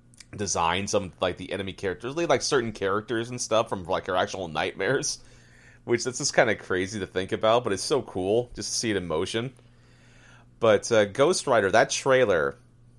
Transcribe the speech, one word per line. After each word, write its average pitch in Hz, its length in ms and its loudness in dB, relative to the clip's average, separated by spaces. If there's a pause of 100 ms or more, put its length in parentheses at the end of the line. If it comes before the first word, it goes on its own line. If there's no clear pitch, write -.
(360)
design 92 500 -2
some, 98 320 -4
like, 90 200 -2
the 90 120 -12
enemy 95 220 -6
characters, 98 420 -8
like, 151 280 0
certain 117 300 0
characters 110 580 -2
and 123 100 -8
stuff 113 300 0
from, 92 140 -6
like, 87 220 -2
her 92 100 -2
actual 90 320 -2
nightmares, 95 720 -4 (640)
which 117 200 0
that's 123 140 -6
just 139 160 -2
kinda 120 200 4
crazy 95 460 -2
to 92 60 -6
think 92 260 -4
about, 110 320 2
but 107 80 -2
it's 95 100 -2
so 139 200 0
cool 101 520 -2
just - 160 -10
to - 80 -4
see 117 120 -2
it 98 80 0
in 90 80 -6
motion. 95 480 -4 (1080)
But, 107 320 4
uh, 107 140 6
Ghost 143 400 2
Rider, 110 240 4
that 110 180 6
trailer 101 720 2 (400)